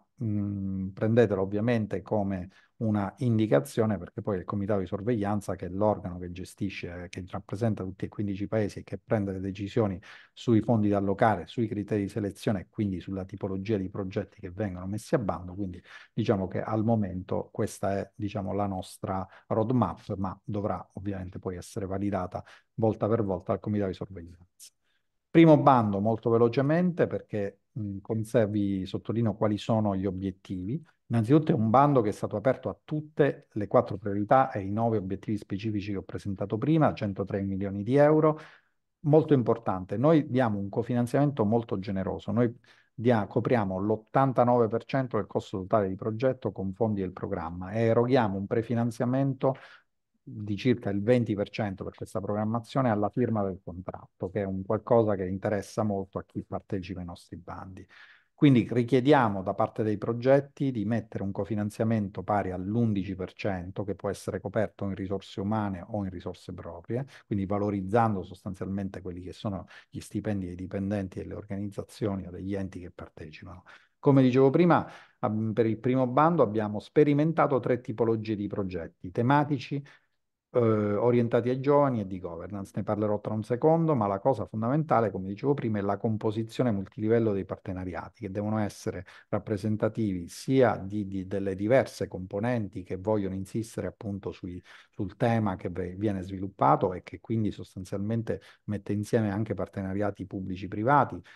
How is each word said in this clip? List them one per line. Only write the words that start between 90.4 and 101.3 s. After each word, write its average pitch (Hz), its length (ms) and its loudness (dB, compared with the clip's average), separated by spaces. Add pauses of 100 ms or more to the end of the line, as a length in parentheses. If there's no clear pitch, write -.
di, 98 300 -6
di, 95 200 -6
delle 98 280 -4
diverse 104 540 2
componenti 101 760 -4
che 95 140 -10
vogliono 95 380 -2
insistere 98 520 -6
appunto 95 460 -8
sui, 90 300 -12 (280)
sul 95 260 -8
tema 110 400 2
che 92 140 -8
ve-, 90 260 -6
viene 98 260 -2
sviluppato 98 720 0
e 90 80 -10
che - 180 -16
quindi 110 300 -2
sostanzialmente 104 920 -6 (240)
mette 104 280 -6
insieme 104 380 0
anche 107 240 -2
partenariati 95 720 -4
pubblici-privati 98 920 0 (160)